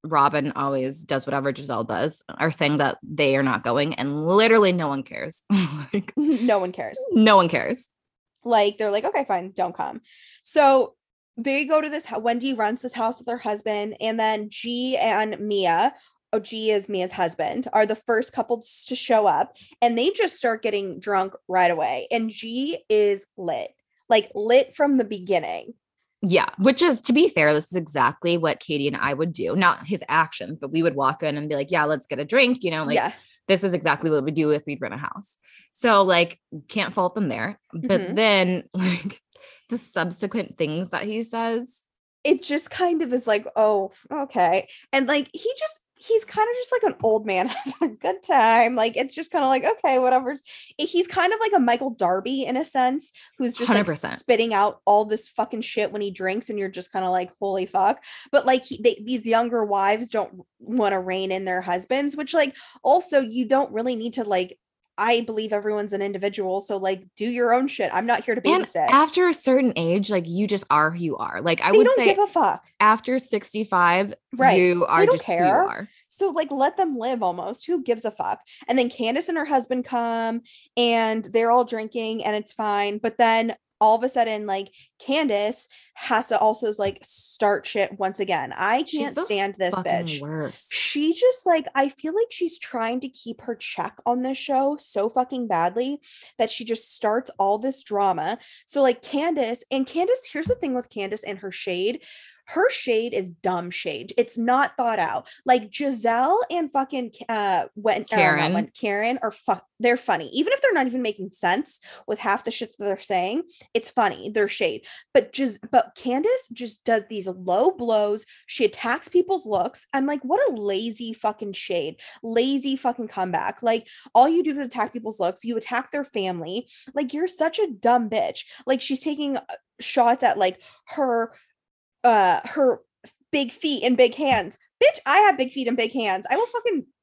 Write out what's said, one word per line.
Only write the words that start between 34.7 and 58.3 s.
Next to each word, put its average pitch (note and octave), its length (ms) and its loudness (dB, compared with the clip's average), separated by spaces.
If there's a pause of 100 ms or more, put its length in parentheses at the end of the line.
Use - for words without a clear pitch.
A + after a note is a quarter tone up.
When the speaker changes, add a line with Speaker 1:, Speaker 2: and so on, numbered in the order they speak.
Speaker 1:
rent G#2 140 -8
a - 20 -12
house. - 400 -12 (340)
So, G#3+ 300 4
like, F3 380 2 (280)
can't G3 280 -4
fault F3+ 200 0
them G#3 140 -2
there. A2+ 300 -6 (140)
But F#3+ 280 0
Speaker 2:
Mm-hmm. F#3 140 -6
Speaker 1:
then, F#3+ 540 2
<laughs> - 40 -20
like, F#3 480 -4 (480)
the A#3 80 -4
subsequent F#3 800 -6
things E3 320 -4
that - 140 -6
he G#3+ 200 -6
says. A3+ 540 -6 (460)
Speaker 2:
It G3 180 2
just - 300 -4
kind F4 320 0
of B3 100 -2
is B3 140 -2
like, G#3 180 2 (100)
"Oh, G#3 360 2 (200)
okay." F#3+ 560 0 (240)
And, C4+ 160 2
like, D4 240 0
he G#4+ 280 -4
just, D#5 220 -8 (160)
he's A4 280 0
kind G#4+ 240 0
of A#4+ 60 -2
just, B4 160 -6
like, A#4+ 200 0
an - 120 -12
old G#3+ 220 2
man F#3+ 220 0
<laughs> - 20 -4
having C#4 420 -4
a G#3+ 40 -14
good F#4 280 -4
time. A#3 520 4
Like, A3+ 220 0
it's C4 160 -2
just - 180 -10
kinda C#4+ 160 0
like, B3+ 160 2
"Okay, C#4+ 360 2
whatever." B3+ 360 2 (420)
He's F4 300 0
kind F#4 260 0
of A4 60 -4
like G#4+ 160 0
a E4 40 6
Michael A#3+ 320 2
Darby G3 540 -2
in B3+ 120 -2
a D#4 80 -2
sense, C4 460 0 (260)
who's A#3+ 200 -2
just, A#3+ 120 -2
like, B3+ 80 6
Speaker 1:
Hundred G3+ 80 2
percent. - 340 -4
Speaker 2:
spitting A#3 360 2
out G3+ 300 2
all G#3 200 4
this G#3+ 240 -6
fucking A3 320 -4
shit G#3 300 -2
when G#3 100 -6
he G3+ 100 -4
drinks, F#3+ 380 -6
and G#3 80 -6
you're G3 120 -4
just F#3 220 -12
kinda F#3 200 -2
like, F3+ 280 -2
"Holy F#3+ 280 -2
fuck." G3+ 360 0 (280)